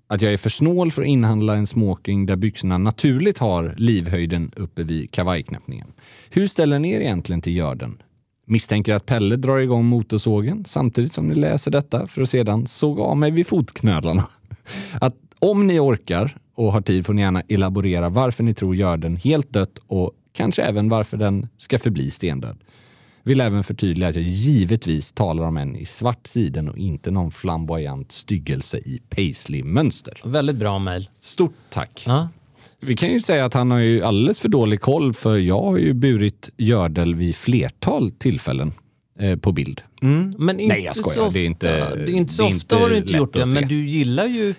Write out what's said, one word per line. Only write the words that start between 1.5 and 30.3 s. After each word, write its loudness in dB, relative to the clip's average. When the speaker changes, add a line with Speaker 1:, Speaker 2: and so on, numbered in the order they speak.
Speaker 1:
en 0
smoking 0
där 0
byxorna -2
naturligt 2
har -2
livhöjden 0
uppe -8
vid -6
kavajknäppningen. -6
Hur 2
ställer 2
ni 0
er -2
egentligen -2
till -2
görden? -4
Misstänker 2
att 0
Pelle 2
drar 0
igång 2
motorsågen 0
samtidigt -2
som -2
ni 0
läser 0
detta -2
för -6
att 0
sedan 0
såga -2
av 0
mig 2
vid 0
fotknölarna. 0
<laughs> -10
Att 0
om 4
ni 4
orkar 0
och 2
har 2
tid 0
får 0
ni 2
gärna 2
elaborera 0
varför 0
ni 2
tror -2
görden 0
helt 0
dött -2
och -2
kanske -2
även 2
varför -2
den 0
ska -2
förbli -2
stendöd. -6
Vill 2
även 0
förtydliga 0
att -2
jag 0
givetvis 2
talar 0
om -2
en -4
i -10
svart -4
siden -2
och -12
inte -4
någon 0
flamboyant -6
styggelse -6
i -10
paisley-mönster. -4
Speaker 2:
Väldigt -2